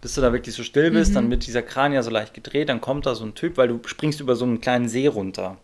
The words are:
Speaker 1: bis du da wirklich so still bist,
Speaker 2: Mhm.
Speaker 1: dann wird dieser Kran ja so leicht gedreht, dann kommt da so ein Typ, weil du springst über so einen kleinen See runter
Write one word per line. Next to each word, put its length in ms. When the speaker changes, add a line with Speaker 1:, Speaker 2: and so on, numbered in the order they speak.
Speaker 1:
bis 140
du 60
da 120
wirklich 200
so 100
still 280
bist, 200
Speaker 2:
Mhm. 40
Speaker 1:
dann 160
wird 160
dieser 140
Kran 320
ja 100
so 80
leicht 220
gedreht, 340
dann 140
kommt 240
da 100
so 80
ein 100
Typ, 220
weil 140
du 160
springst 340
über 160
so 80
einen 160
kleinen 300
See 180
runter 560